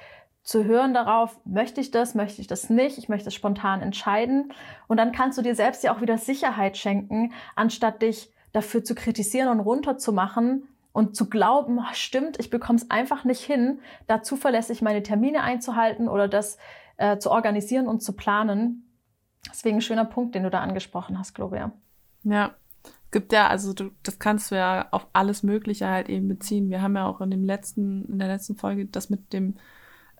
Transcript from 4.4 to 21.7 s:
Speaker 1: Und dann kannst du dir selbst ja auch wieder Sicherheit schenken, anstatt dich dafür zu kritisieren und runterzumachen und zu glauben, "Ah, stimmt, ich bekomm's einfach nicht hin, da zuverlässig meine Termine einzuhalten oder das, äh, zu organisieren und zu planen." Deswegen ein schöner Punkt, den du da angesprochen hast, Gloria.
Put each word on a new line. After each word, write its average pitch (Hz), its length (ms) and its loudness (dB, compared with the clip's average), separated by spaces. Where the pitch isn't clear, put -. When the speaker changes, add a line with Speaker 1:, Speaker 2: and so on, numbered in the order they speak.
Speaker 1:
Und 233 80 2
dann 233 160 4
kannst 262 260 0
du 247 40 2
dir 240 120 2
selbst 233 300 2
ja 247 100 2
auch 208 60 -6
wieder 226 180 2
Sicherheit 226 580 -2
schenken, 214 560 -2
anstatt 220 480 0
dich 220 300 -2
dafür 214 320 0
zu 233 120 -4
kritisieren 247 520 0
und 233 120 2
runterzumachen 240 1080 0
und 214 220 2
zu - 140 0
glauben, 233 500 2
"Ah, 233 160 -6
stimmt, 277 460 -4
ich 233 100 -8
bekomm's 240 400 0
einfach 262 340 0
nicht 247 180 0
hin, 269 380 0
da 220 140 2
zuverlässig 233 600 0
meine 208 220 2
Termine 233 380 2
einzuhalten 233 680 0
oder 202 180 2
das, 208 320 0
äh, 202 220 2
zu - 120 0
organisieren 226 560 2
und 226 140 0
zu 202 140 -6
planen." 214 720 0
Deswegen 214 300 0
ein 226 40 2
schöner 226 220 0
Punkt, 240 300 -4
den 185 100 -2
du 185 60 0
da 185 100 0
angesprochen 185 580 -6
hast, 190 160 -10
Gloria. 190 380 -6